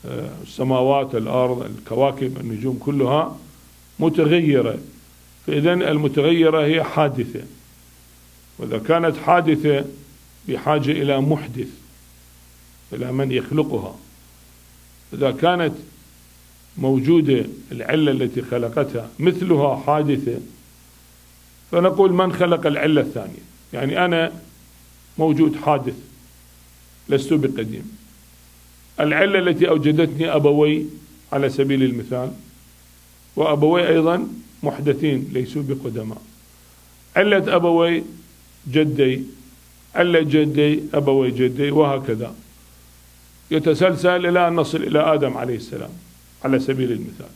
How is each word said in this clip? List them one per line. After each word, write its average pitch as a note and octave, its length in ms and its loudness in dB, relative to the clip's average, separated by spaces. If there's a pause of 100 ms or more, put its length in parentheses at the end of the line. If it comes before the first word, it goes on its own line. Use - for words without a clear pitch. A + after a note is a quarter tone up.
آه، B2 240 -10 (140)
السماوات، C3 720 0
الأرض، B2 640 -2
الكواكب، C3 600 -2
النجوم A2+ 380 -6
كلها C#3+ 600 -2 (640)
متغيرة، D3+ 800 2 (720)
فإذن D#3 340 2
المتغيرة D#3 840 2
هي D#3 180 2
حادثة، C3+ 580 -2 (1200)
وإذا A2+ 180 -6
كانت D#3+ 400 0
حادثة D3+ 680 2 (600)
بحاجة D3 440 -2
إلى C#3 300 0
محدث، C#3 460 -2 (1300)
إلى B2 180 -8
من C3 200 -2
يخلقها. B2 640 -2 (1160)
إذا C3 180 0
كانت E3 420 0 (1040)
موجودة C3+ 680 2 (260)
العلة C#3+ 400 0
التي B2 300 -2
خلقتها A#2 680 -4 (100)
مثلها D#3+ 560 2
حادثة، C#3 640 0 (1300)
فنقول: F3+ 420 4
"من F3+ 200 2
خلق E3+ 340 2
العلة D3 340 2
الثانية؟" G2+ 420 -8 (300)
يعني C3+ 320 0
أنا E3 260 0 (840)
موجود D#3 380 4
حادث، B2+ 400 -2 (1120)
لست C#3 240 0
بقديم. A#2 680 -4 (960)
العلة E3 400 2
التي F3 300 2
أوجدتني D#3 680 0
أبوي D3+ 500 2 (460)
على C#3 180 0
سبيل C3+ 340 0
المثال، B2 480 -4 (1040)
وأبوي D#3 520 4
أيضًا E3 400 2 (360)
محدثين D3 720 -2
ليسوا B2+ 300 -4
بقدماء. A2+ 580 -8 (920)
علة G3 400 4
أبوي E3+ 480 2 (680)
جدي، C3+ 500 2 (720)
علة F3 240 2
جدي D3+ 600 2 (140)
أبوي C3+ 380 2
جدي، B2+ 400 -2
وهكذا C3+ 600 0 (1160)
يتسلسل F3 760 2
إلى F3 220 4
أن E3+ 80 0
نصل D#3+ 280 -2
إلى D3+ 160 2
آدم D3 380 2
عليه B2 180 -4
السلام - 360 -12 (520)
على C3+ 160 2
سبيل C3 320 -2
المثال. - 440 -10